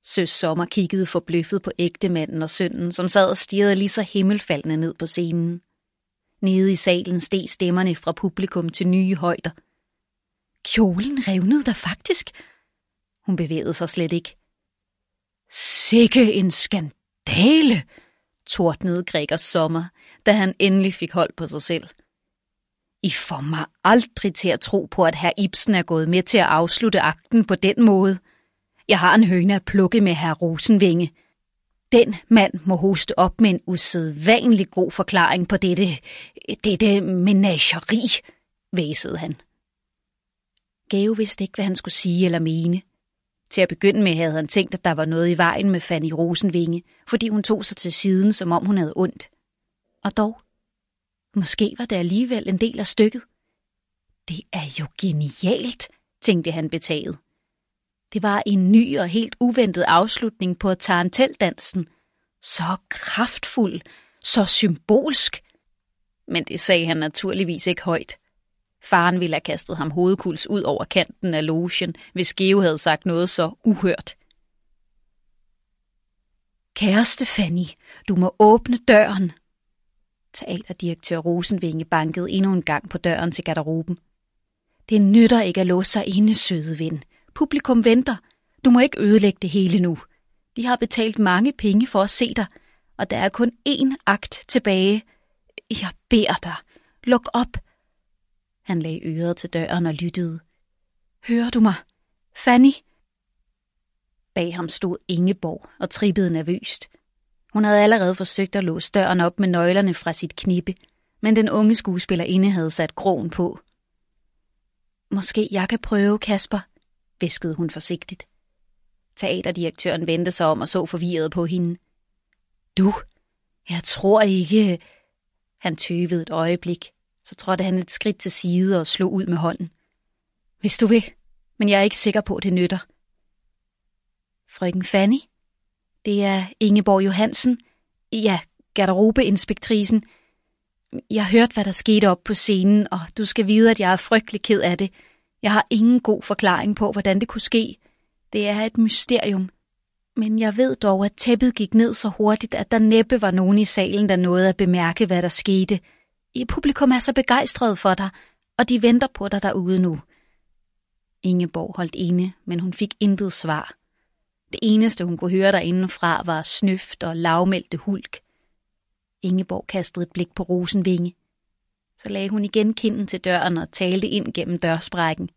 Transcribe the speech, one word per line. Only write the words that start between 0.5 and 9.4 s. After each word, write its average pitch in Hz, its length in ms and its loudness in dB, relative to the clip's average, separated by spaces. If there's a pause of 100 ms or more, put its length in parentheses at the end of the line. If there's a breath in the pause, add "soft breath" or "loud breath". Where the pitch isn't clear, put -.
kiggede 190 400 -2
forbløffet 170 560 -4
på - 180 -8
ægtemanden 170 640 -2
og 156 80 -6
sønnen, 175 420 -4
som 180 160 -4
sad 190 220 4
og 190 80 0
stirrede 202 380 2
lige 196 140 0
så 220 120 -2
himmelfaldende 185 760 -2
ned 165 160 -4
på - 120 -10
scenen. 170 560 -4 (800)
Nede 190 300 2
i 185 40 0
salen 180 460 -2
steg - 280 -6
stemmerne 180 460 0
fra - 160 -6
publikum 175 580 -6
til - 180 -4
nye 185 280 2
højder. 165 360 -4 (1120)